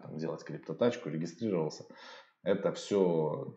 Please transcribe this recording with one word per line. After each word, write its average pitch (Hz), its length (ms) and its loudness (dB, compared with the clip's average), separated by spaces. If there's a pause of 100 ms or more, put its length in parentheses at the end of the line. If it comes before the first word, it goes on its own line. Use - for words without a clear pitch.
там 78 140 -10
делать 80 260 -4
криптотачку, 82 680 0
регистрировался. 85 760 -2 (580)
Это 92 280 2
всё 80 840 2